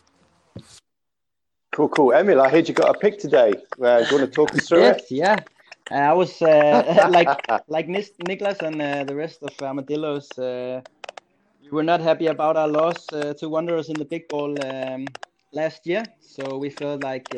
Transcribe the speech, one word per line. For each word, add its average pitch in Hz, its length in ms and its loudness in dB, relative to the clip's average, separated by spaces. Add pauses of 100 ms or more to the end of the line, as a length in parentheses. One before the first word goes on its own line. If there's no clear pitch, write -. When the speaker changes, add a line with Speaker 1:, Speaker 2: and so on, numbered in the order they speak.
(1700)
Speaker 1:
Cool, 147 140 0
cool. 135 240 2
Emil, 156 300 4
I 135 80 4
heard 165 180 4
you 147 60 -4
got 135 200 4
a - 60 -6
pick 208 180 0
today. 131 360 4 (280)
Uh, 120 180 4
do 113 80 2
you 135 100 2
wanna 135 100 2
talk 151 260 0
us 147 140 -2
through - 140 4
Speaker 2:
Yes, - 220 4
Speaker 1:
it? - 80 -20
Speaker 2:
yeah. 180 280 0 (500)
Uh, 113 60 -6
I 143 180 4
was, 180 280 0
uh, 156 680 6
<laughs> - 20 0
like, 175 180 4 (220)
Speaker 1:
<laughs> - 180 -2
Speaker 2:
like 156 180 -4
Nis-, 202 240 -6 (160)
Niklas 202 340 -6
and, 156 200 -6
uh, 143 240 -4
the 139 100 -8
rest 156 260 -10
of 143 100 -12 (100)
Armadillos, 143 760 -8
uh, 127 440 -8 (840)
we 143 60 -20
were 151 140 -2
not 165 180 2
happy 160 260 0
about 156 300 0
our 156 100 0
loss, 156 460 -2
uh, 147 220 -6
to 160 120 -10
Wanderers 160 400 -4
in 160 80 -8
the 151 80 -6
Big 165 240 -10
Ball, 147 260 -6 (120)
um, 131 400 -8 (480)
last 156 340 -6
year. 190 160 -2 (160)
So 135 380 -10
we 143 120 -6
felt 143 340 -8
like, 131 240 -8 (100)